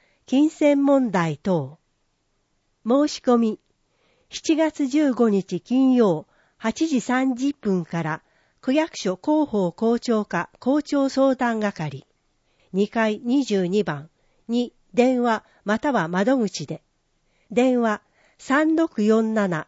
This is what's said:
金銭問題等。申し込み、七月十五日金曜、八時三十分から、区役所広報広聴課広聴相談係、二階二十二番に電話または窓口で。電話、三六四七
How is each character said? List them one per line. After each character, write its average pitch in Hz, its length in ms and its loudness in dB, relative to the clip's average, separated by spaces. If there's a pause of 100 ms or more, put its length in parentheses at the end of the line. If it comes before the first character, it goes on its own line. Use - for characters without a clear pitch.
(260)
金 294 240 2
銭 285 340 2
問 269 280 2
題 165 260 0
等。 156 420 -4 (1040)
申 277 220 2
し - 160 -12
込 240 140 4
み、 226 220 -2 (720)
七 - 260 -2
月 302 320 0
十 277 260 2
五 233 160 2
日 185 320 -2
金 262 320 2
曜、 202 340 2 (300)
八 226 300 -4
時 269 140 -2
三 262 340 -2
十 269 180 -4
分 185 320 -4
か 165 180 -6
ら、 156 200 -6 (360)
区 254 140 -2
役 311 240 -2
所 185 180 -4
広 302 340 0
報 190 220 -2
広 233 300 -2
聴 220 240 -2
課 - 240 -6 (120)
広 285 220 0
聴 277 240 0
相 269 280 2
談 233 240 -2
係、 156 460 -6 (680)
二 202 160 0
階 220 340 -2
二 254 220 0
十 190 220 0
二 202 180 0
番 147 240 -8 (400)
に 240 240 -2 (200)
電 247 280 2
話 226 240 -2 (180)
ま 208 160 -2
た 233 140 -2
は 170 160 0
窓 202 280 0
口 196 280 -4
で。 - 180 -12 (680)
電 247 280 2
話、 220 220 -2 (360)
三 311 380 0
六 320 280 0
四 220 300 2
七 190 340 -2